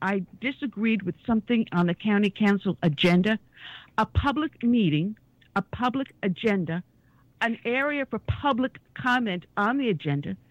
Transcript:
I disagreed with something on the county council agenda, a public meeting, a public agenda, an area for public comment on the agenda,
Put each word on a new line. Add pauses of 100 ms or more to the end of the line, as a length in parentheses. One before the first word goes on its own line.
I (160)
disagreed
with (100)
something
on
the
county
council
agenda, (580)
a
public
meeting, (400)
a
public (100)
agenda, (580)
an
area
for
public (140)
comment (120)
on
the
agenda, (140)